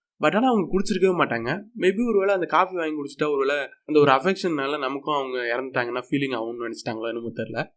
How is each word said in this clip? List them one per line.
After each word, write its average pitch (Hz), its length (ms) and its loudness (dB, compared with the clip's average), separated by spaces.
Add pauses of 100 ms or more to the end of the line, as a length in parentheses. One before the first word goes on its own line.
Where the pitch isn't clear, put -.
(220)
But 151 140 2
ஆனா 247 120 4
அவங்க 208 220 2
குடிச்சிருக்கவே 190 520 2
மாட்டாங்க. 123 400 -2 (160)
Maybe 196 280 2
ஒருவேளை 202 280 2
அந்த 175 120 -2
காஃபி 185 300 2
வாங்கி 160 180 -4
குடிச்சிட்டா 147 340 -4
ஒருவேளை 139 260 0 (300)
அந்த 151 160 6
ஒரு 147 100 8
அஃபெக்ஷன்னால 151 680 2
நமக்கும் 139 360 -4
அவங்க 131 240 -2
இறந்துட்டாங்கன்னா 123 720 -4
ஃபீலிங் 139 240 0
ஆகும்னு 117 320 -6
நினைச்சிட்டாங்களோ 113 420 -6
என்னமோ 117 260 -6
தெரியல. 113 300 -6 (120)